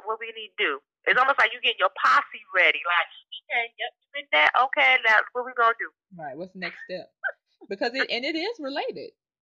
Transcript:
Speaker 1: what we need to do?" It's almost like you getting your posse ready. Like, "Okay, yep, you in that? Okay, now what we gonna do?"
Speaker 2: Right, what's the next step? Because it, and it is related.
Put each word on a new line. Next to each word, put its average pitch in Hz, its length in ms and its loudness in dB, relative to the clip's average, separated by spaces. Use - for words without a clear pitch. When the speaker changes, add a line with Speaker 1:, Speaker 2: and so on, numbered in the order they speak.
Speaker 1:
what 220 140 -6
we 226 160 -12
need 214 240 -14
to 208 40 -2
do?" 147 180 -2
It's 202 140 2
almost 269 200 2
like 220 140 2
you 247 80 -14
getting 233 180 -2
your 190 120 2
posse 262 400 2
ready. 156 300 4
Like, 170 220 0
"Okay, 240 280 -4
yep, - 120 -8
you 285 200 -12
in 285 120 -16
that? 302 180 4
Okay, 269 360 4
now 214 140 6
what 247 120 -4
we 254 120 -12
gonna 226 220 4
do?" 170 120 -10
Speaker 2:
Right, 147 220 -10
what's 185 160 -14
the 190 60 -16
next 170 240 -10
step? - 280 -12
Because 233 260 -4
it, 262 160 -2
and 240 140 -2
it 311 100 -2
is 381 240 -4
related. 294 520 -8